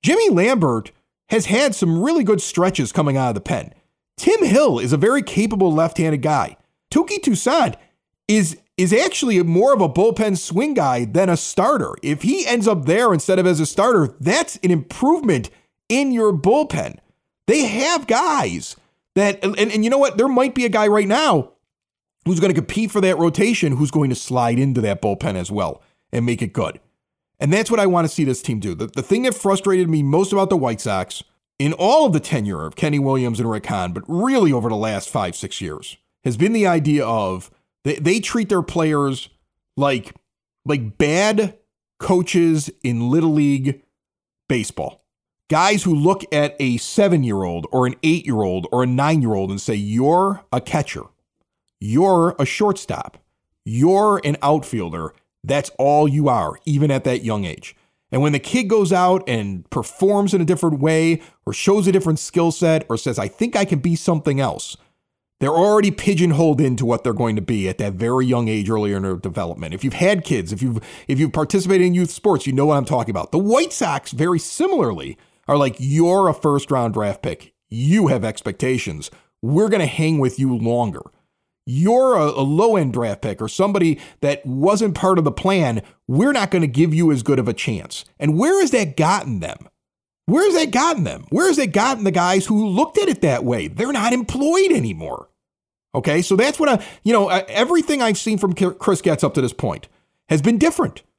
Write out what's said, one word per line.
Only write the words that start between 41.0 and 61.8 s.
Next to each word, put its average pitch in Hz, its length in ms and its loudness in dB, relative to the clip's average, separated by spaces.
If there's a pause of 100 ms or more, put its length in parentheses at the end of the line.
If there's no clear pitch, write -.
coaches 170 720 2 (120)
in 120 280 0
Little 160 220 2
League 143 500 0 (640)
baseball. 101 560 -6 (420)
Guys 185 360 2
who 180 100 2
look 175 300 2 (100)
at 147 260 0
a 127 180 0
seven-year-old 104 920 0
or 127 140 2
an 123 160 -2
eight-year-old 107 680 0
or 123 100 0
a 127 60 0
nine-year-old 127 640 0
and 98 100 -6
say, - 140 -4
"You're 143 760 0
a 123 80 -2
catcher. - 440 -6 (760)
You're 170 600 2
a 139 60 2
shortstop. - 760 -4 (440)
You're 185 600 2
an 147 180 -2
outfielder. 92 720 -2 (300)
That's 143 340 -2
all 147 300 4
you 143 220 2
are," 98 360 -2
even 147 240 2
at 135 140 -2
that 123 200 -2
young 107 220 -2
age. - 300 -12 (360)
And 131 120 0
when 147 80 2
the 143 80 0
kid 254 240 -2
goes 202 280 2
out 180 360 2
and 101 420 -4
performs 196 640 0
in 190 80 2
a 165 40 0
different 160 340 0
way 160 420 2 (240)
or - 80 -6
shows 202 320 0